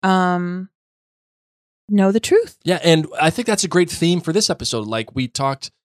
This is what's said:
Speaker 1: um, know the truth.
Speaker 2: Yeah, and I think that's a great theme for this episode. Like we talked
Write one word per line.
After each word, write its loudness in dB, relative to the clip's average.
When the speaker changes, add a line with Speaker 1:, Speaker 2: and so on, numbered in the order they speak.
Speaker 1:
um, 0
know 2
the 2
truth. 0
Speaker 2:
Yeah, 0
and 4
I 4
think -6
that's -2
a -4
great 2
theme 0
for -6
this 0
episode. -6
Like -6
we -2
talked -4